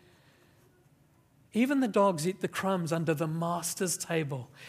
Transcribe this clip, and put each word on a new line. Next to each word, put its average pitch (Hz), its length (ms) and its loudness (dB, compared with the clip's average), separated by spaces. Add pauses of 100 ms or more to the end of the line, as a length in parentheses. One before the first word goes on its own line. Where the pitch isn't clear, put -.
(1500)
"Even 262 260 4
the 262 80 2
dogs 185 400 4
eat 185 140 -4
the 185 60 -2
crumbs 185 440 -2
under 165 220 0
the 160 140 0
master's 170 680 -2
table. 143 520 -4 (200)